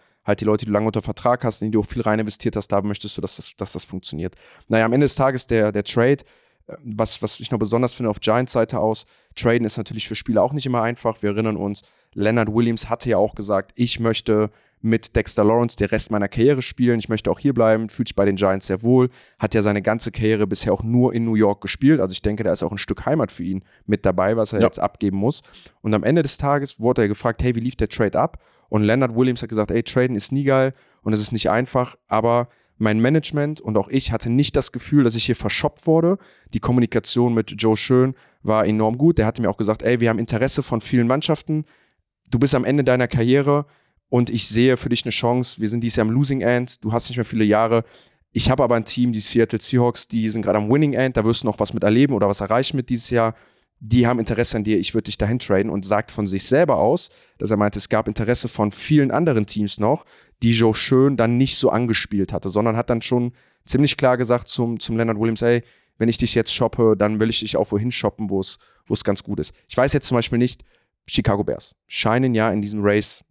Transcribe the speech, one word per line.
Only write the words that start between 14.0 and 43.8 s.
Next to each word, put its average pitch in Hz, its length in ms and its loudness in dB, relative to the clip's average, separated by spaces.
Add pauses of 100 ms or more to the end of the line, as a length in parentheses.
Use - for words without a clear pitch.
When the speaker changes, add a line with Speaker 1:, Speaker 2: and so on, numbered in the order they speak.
Speaker 1:
mit 113 360 -2
Dexter 107 260 0
Lawrence 117 320 2
den 101 140 -2
Rest 110 200 -2
meiner 101 200 -2
Karriere 131 320 2
spielen, 120 380 0
ich 104 100 -10
möchte 110 200 -2
auch - 100 0
hier 139 140 0
bleiben“, 110 360 2
fühlt - 180 -4
sich - 80 -10
bei 98 100 2
den 98 120 2
Giants 95 300 0
sehr 95 140 -2
wohl, 127 280 4 (280)
hat - 160 -4
ja 113 80 2
seine 104 200 0
ganze 110 300 -2
Karriere 107 360 0
bisher 98 240 -2
auch 95 120 0
nur 123 300 2
in 117 120 -2
New 113 100 -2
York 104 240 4
gespielt, 135 400 2
also 92 140 0
ich - 80 -10
denke, 104 240 -4
da 92 80 2
ist - 100 -2
auch 82 80 -2
ein 101 60 -8
Stück - 280 -6
Heimat 139 260 0
für - 120 -10
ihn 95 200 -4 (220)
mit 104 200 0
dabei, 95 320 2
was 110 160 0
er 107 80 -2
Speaker 2:
Ja. 117 60 4
Speaker 1:
jetzt - 120 -4
abgeben 101 380 -2
muss. 110 240 -2 (400)
Und 107 120 -2
am 107 120 0
Ende 160 160 4
des 143 160 -2
Tages 143 420 -2
wurde 123 240 2
er 104 60 2
gefragt, 113 340 -2
„Hey, 127 120 0
wie 117 40 -2
lief 120 160 -4
der 107 140 -2
Trade - 300 0
ab?“ 139 220 -2 (280)
Und 107 140 2
Leonard 117 320 2
Williams 123 260 2
hat 113 80 -10
gesagt, 107 220 -2
„Ey, 113 120 0
traden 127 320 0
ist 101 160 -4
nie 139 140 0
geil 135 260 2 (300)
und 107 100 -2
es 107 80 2
ist 107 140 -2
nicht 110 160 0
einfach, 123 480 0 (100)
aber 117 400 2 (300)
mein 107 240 2
Management 147 580 0
und 107 180 -2
auch 101 120 0
ich 131 240 -2
hatte 113 160 -4
nicht 131 260 2
das 143 160 0
Gefühl, 143 320 2
dass 117 120 2
ich 113 100 0
hier 120 100 0
verschoppt - 520 -4
wurde.“ 165 300 2 (360)
Die 110 80 -4
Kommunikation 120 720 0
mit 110 280 -2
Joe 110 140 4
Schoen 131 400 2 (280)
war 107 220 2
enorm 110 320 0
gut. 160 200 4
Der 107 80 2
hatte 113 160 -2
mir 104 80 0
auch 101 80 -4
gesagt, 110 260 -2
„Ey, 120 160 0
wir 117 100 2
haben 113 100 0
Interesse 120 440 -2
von 120 160 -4
vielen 120 280 0
Mannschaften. 151 580 -2 (680)
Du 127 80 0
bist 135 160 2
am 123 80 0
Ende 139 200 2
deiner 127 240 2
Karriere 139 580 2 (440)